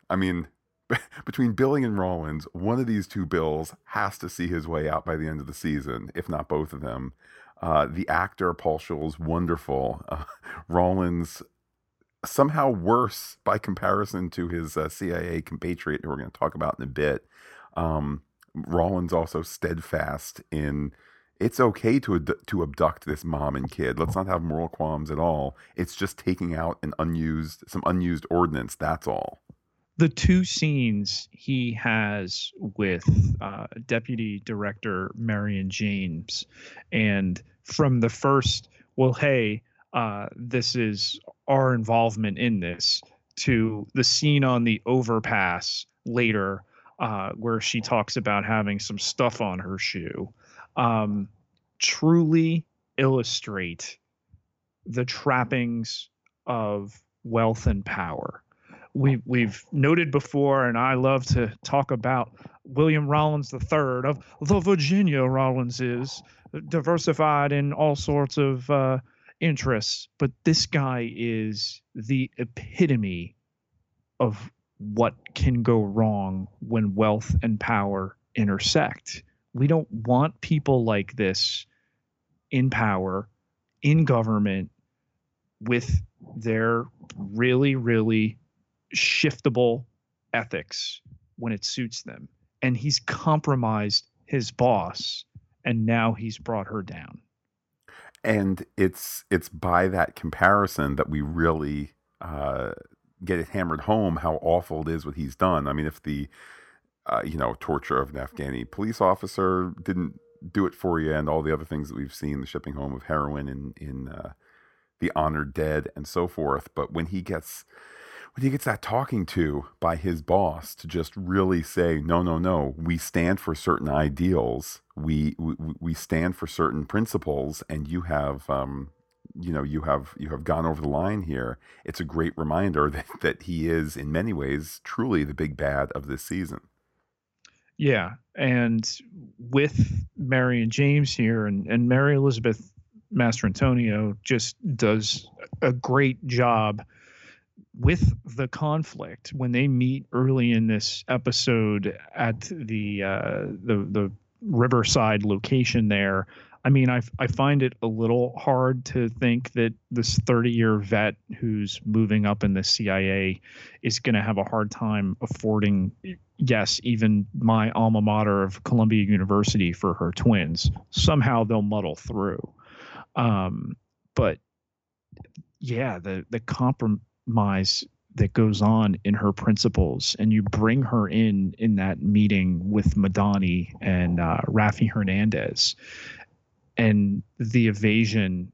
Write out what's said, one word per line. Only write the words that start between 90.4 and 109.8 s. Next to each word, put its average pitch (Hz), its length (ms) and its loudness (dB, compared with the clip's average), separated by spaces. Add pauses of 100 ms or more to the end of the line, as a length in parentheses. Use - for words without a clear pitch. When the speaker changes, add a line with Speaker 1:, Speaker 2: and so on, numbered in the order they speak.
Speaker 2:
when 117 160 -4
it 101 120 -6
suits - 380 -8
them. - 260 -18 (340)
And 127 140 2
he's 135 240 -2
compromised 120 1080 0 (200)
his 123 240 -2
boss, 107 760 0 (400)
and 117 200 0
now 113 300 2
he's 107 240 -8
brought 107 300 -4
her 107 140 -6
down. - 380 -14 (1040)
Speaker 1:
And 98 400 0 (120)
it's, - 540 0
it's 90 180 0
by 87 400 2
that 92 260 0
comparison 87 840 2
that 73 140 -2
we 76 100 -2
really, 76 720 0 (280)
uh, 67 520 -6 (520)
get 87 140 -2
it 82 100 -4
hammered 82 340 -4
home 107 340 2
how 80 260 -2
awful 82 400 0
it 78 60 -4
is 80 160 -4
what 73 120 -8
he's 71 200 -8
done. 85 300 2
I 69 60 -2
mean, 76 140 -2
if - 160 -8
the, 71 260 -6 (800)
uh, 57 180 -2
you 78 120 -6
know, 62 240 -2
torture 71 400 -2
of 69 100 -4
an 73 60 -12
Afghani 65 540 -8
police 110 300 -6
officer 92 840 2